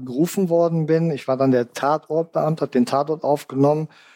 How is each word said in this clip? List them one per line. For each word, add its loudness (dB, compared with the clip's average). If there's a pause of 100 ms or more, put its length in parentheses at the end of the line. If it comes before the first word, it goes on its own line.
gerufen -2
worden 2
bin. 0
Ich -6
war 0
dann 2
der 2
Tatortbeamter, -2
hab -4
den 2
Tatort -2
aufgenommen. 0 (280)